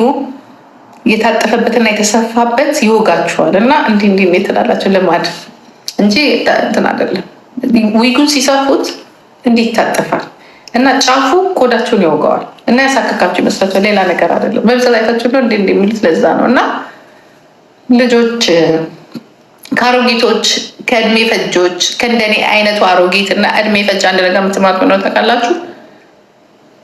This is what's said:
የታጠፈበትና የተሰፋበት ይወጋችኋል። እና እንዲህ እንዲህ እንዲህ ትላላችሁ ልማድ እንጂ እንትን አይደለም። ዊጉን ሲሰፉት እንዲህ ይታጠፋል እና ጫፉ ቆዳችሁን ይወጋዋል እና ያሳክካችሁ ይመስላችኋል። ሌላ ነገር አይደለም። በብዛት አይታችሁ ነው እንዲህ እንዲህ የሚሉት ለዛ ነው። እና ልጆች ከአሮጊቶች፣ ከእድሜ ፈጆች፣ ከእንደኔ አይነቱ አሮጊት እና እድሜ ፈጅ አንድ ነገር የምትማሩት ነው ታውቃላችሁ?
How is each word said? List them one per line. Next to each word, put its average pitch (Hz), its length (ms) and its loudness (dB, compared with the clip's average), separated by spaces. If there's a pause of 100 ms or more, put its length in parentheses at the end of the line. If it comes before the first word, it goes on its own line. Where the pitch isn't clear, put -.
(1040)
የታጠፈበትና 226 840 0
የተሰፋበት 233 920 0
ይወጋችኋል። 180 760 0
እና 226 160 2 (140)
እንዲህ 208 220 2
እንዲህ 190 180 2
እንዲህ 180 180 2
ትላላችሁ - 480 -2
ልማድ 170 340 0 (720)
እንጂ 208 180 2 (400)
እንትን 233 320 -2
አይደለም። - 380 -4 (680)
ዊጉን 254 340 2
ሲሰፉት 277 560 0 (580)
እንዲህ 233 200 2
ይታጠፋል - 600 -2 (500)
እና 254 140 2 (120)
ጫፉ 269 280 0 (280)
ቆዳችሁን 226 480 0
ይወጋዋል 151 400 0 (220)
እና 233 160 2
ያሳክካችሁ 254 580 -2
ይመስላችኋል። - 440 0
ሌላ 208 240 0
ነገር 170 240 0
አይደለም። - 340 -2
በብዛት 240 300 2
አይታችሁ 233 340 0
ነው 269 120 0
እንዲህ 214 160 0
እንዲህ 185 160 0
የሚሉት 202 280 0
ለዛ 160 220 2 (120)
ነው። 160 120 0
እና 247 120 2 (1300)
ልጆች 233 540 2 (1200)
ከአሮጊቶች፣ 233 800 0 (400)
ከእድሜ 220 400 0
ፈጆች፣ 233 540 -2 (160)
ከእንደኔ 226 400 -2 (100)
አይነቱ 208 380 0
አሮጊት 185 460 2
እና 208 160 0 (100)
እድሜ 202 280 0
ፈጅ 196 200 -2
አንድ 190 140 0
ነገር 185 180 0
የምትማሩት 190 460 0
ነው 185 180 2
ታውቃላችሁ? 220 520 0 (1300)